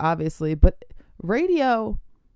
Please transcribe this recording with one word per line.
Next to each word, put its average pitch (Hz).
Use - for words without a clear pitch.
obviously, 160
but 180
radio, 240